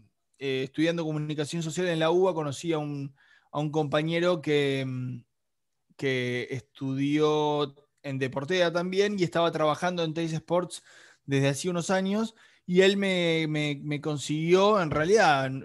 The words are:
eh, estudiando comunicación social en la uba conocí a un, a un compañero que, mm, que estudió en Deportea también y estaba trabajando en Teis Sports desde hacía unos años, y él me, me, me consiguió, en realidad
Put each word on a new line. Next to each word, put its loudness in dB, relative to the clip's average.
eh, -4
estudiando 0
comunicación -4
social -4
en -2
la 2
uba 4
conocí -4
a 0
un, -8
a -6
un -2
compañero 0
que, 0
mm, -8
que -2
estudió 0
en -6
Deportea 0
también 0
y 2
estaba 2
trabajando 0
en -4
Teis -4
Sports -4
desde 2
hacía -2
unos -2
años, 0
y 4
él 6
me, 0
me, -2
me -4
consiguió, 2
en 0
realidad 4